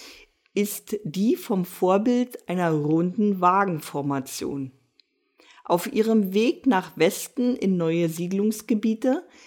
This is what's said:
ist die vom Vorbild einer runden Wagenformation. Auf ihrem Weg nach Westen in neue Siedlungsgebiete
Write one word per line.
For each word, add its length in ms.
ist 500
die 340
vom 280
Vorbild 840
einer 220
runden 680
Wagenformation. 1300
Auf 260
ihrem 420
Weg 320
nach 300
Westen 640
in 180
neue 320
Siedlungsgebiete 1160